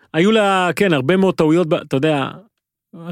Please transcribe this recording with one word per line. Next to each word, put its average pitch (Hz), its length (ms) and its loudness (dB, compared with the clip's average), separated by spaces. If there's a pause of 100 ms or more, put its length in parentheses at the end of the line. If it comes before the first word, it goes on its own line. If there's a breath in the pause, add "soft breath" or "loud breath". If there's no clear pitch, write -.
(140 soft breath)
היו 185 180 2
לה, 196 440 2
כן, 196 160 -2
הרבה 143 240 0
מאוד 190 180 2
טעויות, 160 340 2
ב-, 170 60 0
אתה 147 220 -4
יודע, 143 320 0 (840)